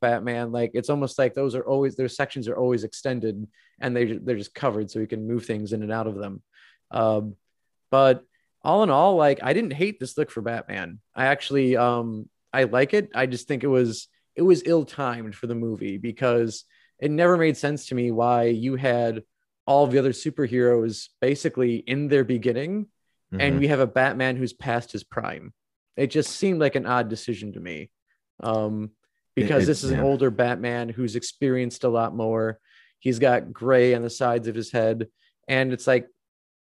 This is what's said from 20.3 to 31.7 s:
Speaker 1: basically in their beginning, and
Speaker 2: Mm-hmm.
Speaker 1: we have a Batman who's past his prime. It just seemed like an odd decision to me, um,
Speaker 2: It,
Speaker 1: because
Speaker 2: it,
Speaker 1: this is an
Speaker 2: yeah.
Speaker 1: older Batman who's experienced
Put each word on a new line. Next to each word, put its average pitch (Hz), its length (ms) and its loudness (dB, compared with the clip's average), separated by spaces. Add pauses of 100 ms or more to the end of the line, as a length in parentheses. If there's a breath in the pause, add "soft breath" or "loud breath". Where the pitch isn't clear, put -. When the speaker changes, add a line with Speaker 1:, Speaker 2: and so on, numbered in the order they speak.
Speaker 1:
basically 127 560 0
in 139 320 -4
their 135 160 4
beginning, 131 600 -2 (460)
and 92 80 -2
Speaker 2:
Mm-hmm. 135 200 2
Speaker 1:
we 143 80 2
have 143 120 4
a 131 60 4
Batman 131 500 0
who's 127 160 -2
past 120 400 -4
his 104 120 -8
prime. - 480 -8 (440)
It 135 120 0
just 151 240 -2
seemed 185 280 0
like 143 140 2
an 123 120 -2
odd 120 220 0
decision 107 460 -8
to - 60 -14
me, 85 300 -10 (520)
um, 107 480 -2 (460)
Speaker 2:
It, - 60 2
Speaker 1:
because 139 220 4
Speaker 2:
it, - 20 2
Speaker 1:
this 151 180 0
is - 60 -2
an - 80 0
Speaker 2:
yeah. - 60 0
Speaker 1:
older 135 260 2
Batman 120 600 -2
who's 113 260 -4
experienced 127 680 -2